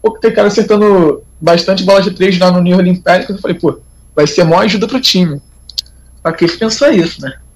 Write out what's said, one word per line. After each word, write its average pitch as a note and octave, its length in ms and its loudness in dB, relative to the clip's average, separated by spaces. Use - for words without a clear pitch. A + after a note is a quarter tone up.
pô, G#3+ 200 -2
tem A3+ 120 0
cara G3+ 140 0
acertando G3+ 760 2
bastante F3 420 0
bola G3 180 4
de F#3+ 120 -4
três F#3 260 0
lá F3+ 140 2
no F3+ 80 2
New F3+ 160 2
Orleans F3+ 240 0
Pelicans, F#3 360 -2
eu - 60 -16
falei, - 160 -6
pô, - 220 -4
vai D3 140 2
ser F3 160 0
maior E3+ 180 2
ajuda G#3+ 240 -2
pro B3 140 -4
time. D#3+ 420 -2
Só E3 80 -2
que D#3+ 140 -2
ele E3+ 120 -2
pensou A3+ 360 -2
isso, E3+ 280 -2
né? C3+ 160 -12